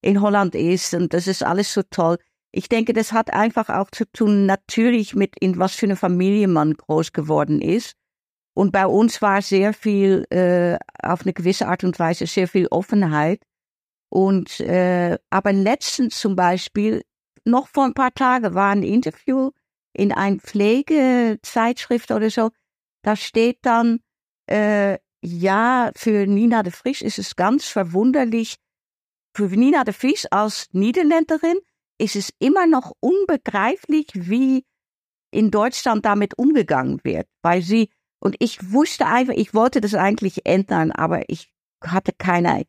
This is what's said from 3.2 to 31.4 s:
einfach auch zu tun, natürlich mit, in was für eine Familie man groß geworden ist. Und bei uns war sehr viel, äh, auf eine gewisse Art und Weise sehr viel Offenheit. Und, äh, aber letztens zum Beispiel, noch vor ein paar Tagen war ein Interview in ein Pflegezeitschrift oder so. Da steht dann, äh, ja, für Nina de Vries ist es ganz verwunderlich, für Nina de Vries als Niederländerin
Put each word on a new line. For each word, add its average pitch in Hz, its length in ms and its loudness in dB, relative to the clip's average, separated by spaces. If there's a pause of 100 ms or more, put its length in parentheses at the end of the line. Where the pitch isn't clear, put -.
einfach 220 360 0
auch - 240 -4
zu - 180 -6
tun, 208 360 2
natürlich 226 680 0
mit, 196 240 0
in 185 180 0
was 185 200 -2
für 220 100 -2
eine 202 80 0
Familie 190 540 2
man 156 260 2
groß 160 380 -4
geworden 151 480 0
ist. 202 320 -2 (640)
Und 196 160 2
bei 190 160 2
uns 226 340 2
war 202 180 2
sehr 196 320 0
viel, 196 580 0
äh, 175 460 2 (240)
auf 180 220 -4
eine 185 100 -2
gewisse 180 360 -2
Art 185 160 -4
und 180 160 -2
Weise 165 260 -2
sehr 180 220 0
viel 185 180 0
Offenheit. 170 720 0 (720)
Und, 190 480 0
äh, 180 580 0 (140)
aber 196 220 0
letztens 214 680 -2
zum 196 160 -2
Beispiel, 185 680 0 (420)
noch 247 240 0
vor 277 160 0
ein 254 100 -2
paar 262 200 -2
Tagen 247 400 0
war 196 180 2
ein 202 100 2
Interview 262 680 -2 (420)
in 202 200 0
ein 196 280 0
Pflegezeitschrift 240 1700 0
oder 220 200 0
so. 220 200 -2 (520)
Da 208 140 0
steht 233 460 0
dann, 233 380 2 (460)
äh, 208 520 0 (240)
ja, 202 760 0
für 208 300 0
Nina 220 360 2
de 175 100 -6
Vries - 300 -6
ist - 160 -6
es - 180 -10
ganz 220 300 0
verwunderlich, 226 880 -2 (800)
für 208 100 -2
Nina 254 380 2
de 202 100 -4
Vries - 320 -2
als 208 460 -2
Niederländerin 320 840 0 (420)